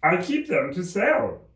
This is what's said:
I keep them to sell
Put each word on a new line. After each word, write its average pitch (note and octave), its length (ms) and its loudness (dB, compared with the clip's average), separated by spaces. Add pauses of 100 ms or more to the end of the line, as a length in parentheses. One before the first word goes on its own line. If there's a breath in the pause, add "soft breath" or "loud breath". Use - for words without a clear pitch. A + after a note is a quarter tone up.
I F3 160 4
keep C#4+ 300 -2
them C#3 260 0
to F3+ 100 -4
sell - 580 0 (140)